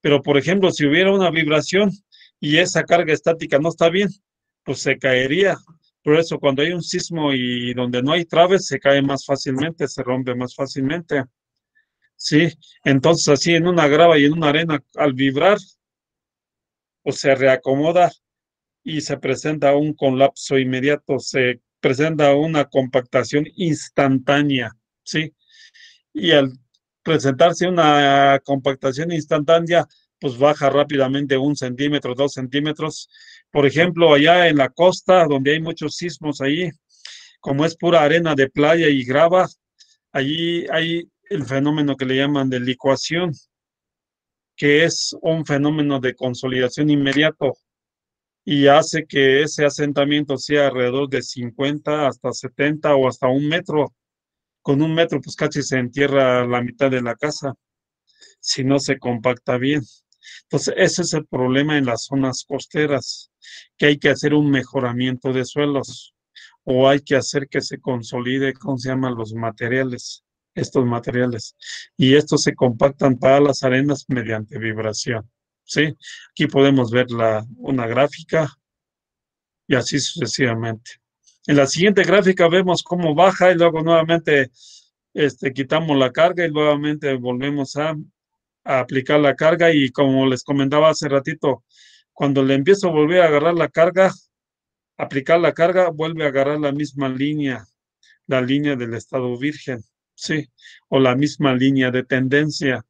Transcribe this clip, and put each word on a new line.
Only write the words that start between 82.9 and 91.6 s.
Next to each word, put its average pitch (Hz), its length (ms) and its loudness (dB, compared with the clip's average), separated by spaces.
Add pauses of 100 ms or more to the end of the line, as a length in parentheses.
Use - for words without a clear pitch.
baja, 185 380 4
y 175 40 2
luego 165 260 2
nuevamente, 160 680 2 (640)
este, 139 400 -2
quitamos 143 460 -2
la 131 120 2
carga, 175 360 0
y 156 40 -2
nuevamente 147 680 0
volvemos 131 600 -4
a, 151 180 -4 (720)
a 135 160 0
aplicar 131 400 0
la 139 140 4
carga, 165 360 2
y 143 200 2
como 135 360 2
les 127 160 -2
comentaba 143 460 2
hace 156 180 -2
ratito, 139 560 -2 (520)